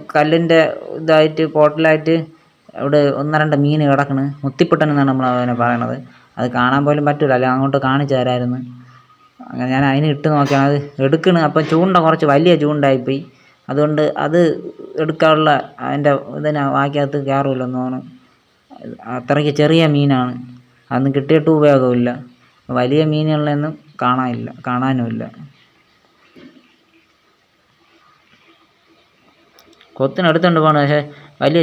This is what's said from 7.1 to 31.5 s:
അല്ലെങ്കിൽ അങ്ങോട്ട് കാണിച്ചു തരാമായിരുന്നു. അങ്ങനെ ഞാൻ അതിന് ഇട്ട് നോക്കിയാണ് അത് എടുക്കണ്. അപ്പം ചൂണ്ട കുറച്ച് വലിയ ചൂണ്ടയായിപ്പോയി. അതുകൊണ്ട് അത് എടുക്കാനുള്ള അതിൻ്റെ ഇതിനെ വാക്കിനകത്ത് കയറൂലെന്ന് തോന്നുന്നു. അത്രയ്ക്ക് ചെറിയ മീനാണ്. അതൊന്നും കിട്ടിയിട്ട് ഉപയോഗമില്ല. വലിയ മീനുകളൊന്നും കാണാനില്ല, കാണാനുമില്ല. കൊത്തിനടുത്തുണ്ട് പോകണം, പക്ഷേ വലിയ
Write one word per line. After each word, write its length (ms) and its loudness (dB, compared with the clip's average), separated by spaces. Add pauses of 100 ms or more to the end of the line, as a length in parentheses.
അല്ലെങ്കിൽ 180 0
അങ്ങോട്ട് 320 0
കാണിച്ചു 320 0
തരാമായിരുന്നു. 400 -2 (920)
അങ്ങനെ 220 -6
ഞാൻ 160 2
അതിന് 240 0
ഇട്ട് 220 -4
നോക്കിയാണ് 340 2
അത് 80 0 (280)
എടുക്കണ്. 420 2
അപ്പം 240 0
ചൂണ്ട 340 2
കുറച്ച് 280 2
വലിയ 200 4 (100)
ചൂണ്ടയായിപ്പോയി. 560 0 (500)
അതുകൊണ്ട് 340 0 (220)
അത് 140 0 (640)
എടുക്കാനുള്ള 480 2 (340)
അതിൻ്റെ 260 0 (280)
ഇതിനെ 220 -2 (160)
വാക്കിനകത്ത് 400 -2 (120)
കയറൂലെന്ന് 520 -2
തോന്നുന്നു. 260 -8 (1080)
അത്രയ്ക്ക് 460 0
ചെറിയ 200 4 (140)
മീനാണ്. 380 2 (560)
അതൊന്നും 260 0
കിട്ടിയിട്ട് 420 0
ഉപയോഗമില്ല. 520 2 (680)
വലിയ 220 0 (100)
മീനുകളൊന്നും 640 -2 (280)
കാണാനില്ല, 480 -4 (180)
കാണാനുമില്ല. 560 -4 (4000)
കൊത്തിനടുത്തുണ്ട് 640 0
പോകണം, 220 4
പക്ഷേ 180 0 (420)
വലിയ 220 2